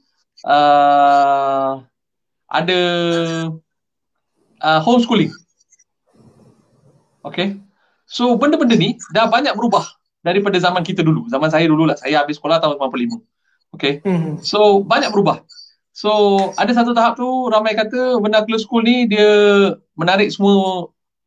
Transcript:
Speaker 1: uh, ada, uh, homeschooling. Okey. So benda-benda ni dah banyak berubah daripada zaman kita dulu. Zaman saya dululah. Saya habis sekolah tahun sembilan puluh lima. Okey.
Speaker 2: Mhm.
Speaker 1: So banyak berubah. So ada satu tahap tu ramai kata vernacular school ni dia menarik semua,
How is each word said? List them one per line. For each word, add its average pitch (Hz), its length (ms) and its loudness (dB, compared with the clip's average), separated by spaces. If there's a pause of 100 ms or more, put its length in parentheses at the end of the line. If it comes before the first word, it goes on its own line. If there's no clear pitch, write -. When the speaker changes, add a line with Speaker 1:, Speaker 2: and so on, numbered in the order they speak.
(460)
Speaker 1:
uh, 143 1400 2 (640)
ada, 175 340 -2 (1800)
uh, 156 180 2
homeschooling. 233 540 0 (1900)
Okey. 196 320 -6 (480)
So 240 300 0
benda-benda 285 400 2
ni 165 240 0 (160)
dah 220 80 2
banyak 233 320 0
berubah 214 320 -2 (320)
daripada 185 400 0
zaman 180 240 0
kita 190 160 -6
dulu. 156 320 0
Zaman 143 160 -2
saya 160 160 0
dululah. 156 320 2
Saya 147 240 -2
habis 147 160 -4
sekolah 160 240 -2
tahun 151 160 -2
sembilan 135 160 -6
puluh 127 160 -4
lima. 117 80 -8 (560)
Okey. 143 320 -6
Speaker 2:
Mhm. 160 400 -4
Speaker 1:
So 202 400 2
banyak 254 240 0
berubah. 190 320 -2 (560)
So 208 400 0 (240)
ada 233 160 0
satu 240 160 0
tahap 233 240 0
tu 254 320 -4
ramai 220 240 0
kata 247 480 -2
vernacular 214 400 0
school 226 240 -2
ni 240 240 2
dia 208 160 2 (720)
menarik 185 320 0
semua, 196 640 0 (340)